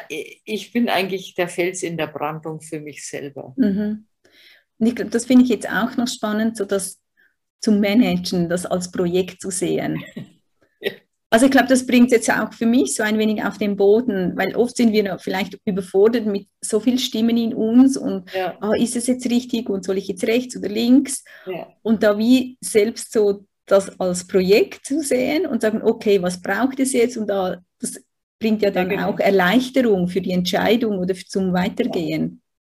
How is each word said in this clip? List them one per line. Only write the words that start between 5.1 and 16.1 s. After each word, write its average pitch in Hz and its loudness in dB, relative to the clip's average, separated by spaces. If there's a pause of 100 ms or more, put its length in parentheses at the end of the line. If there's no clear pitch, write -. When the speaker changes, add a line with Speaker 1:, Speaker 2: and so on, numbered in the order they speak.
Speaker 2:
das 233 -2
finde 254 8
ich 254 0
jetzt 202 -2
auch 208 -4
noch 247 0
spannend, 214 -4
so 196 -4
das 196 -4 (600)
zu 220 2
managen, 185 2
das 180 -2
als 180 -4
Projekt 185 -2
zu 190 -8
sehen. 160 -4 (120)
Speaker 1:
<laughs> - -16 (420)
Ja. - -6 (400)
Speaker 2:
Also 226 6
ich 269 4
glaub, 254 4
das 262 4
bringt's 247 6
jetzt - 4
auch 214 -4
für - -4
mich 254 2
so 226 -4
ein 214 0
wenig 214 0
auf 208 -4
den 202 -2
Boden, 202 2
weil 190 -2
oft 240 0
sind 226 4
wir 214 2
noch 185 -6
vielleicht 190 -6
überfordert 208 0